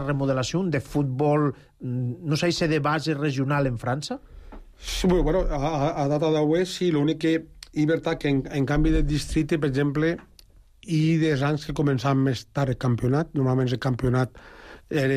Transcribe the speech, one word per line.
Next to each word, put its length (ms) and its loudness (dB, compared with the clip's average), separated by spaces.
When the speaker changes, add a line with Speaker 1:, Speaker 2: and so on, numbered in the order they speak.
Speaker 1:
remodelació 640 0
de 100 0
futbol, 720 0
mm, 320 -4
no 140 0
sé 160 0
si 140 0
de 120 2
base 340 -2
regional 540 0
en 100 -2
França? 440 -6
Speaker 2:
Sí, 300 -4
bueno, 420 4
a, 80 0
a, 480 0
a 20 0
data 240 2
d'avui 340 2
sí, 260 0
l'únic 280 2
que 140 2
és 120 2
veritat 340 0
que 100 -2
en, 200 2
en 160 0
canvi 260 2
de 120 4
districte, 560 0
per 80 0
exemple, 480 0
i 300 2
des 260 2
anys 240 -2
que 60 -6
començàvem 500 2
més 300 -2
tard 160 0
el 80 -2
campionat, 580 0
normalment 320 2
el 120 -2
campionat 520 0
era, 280 0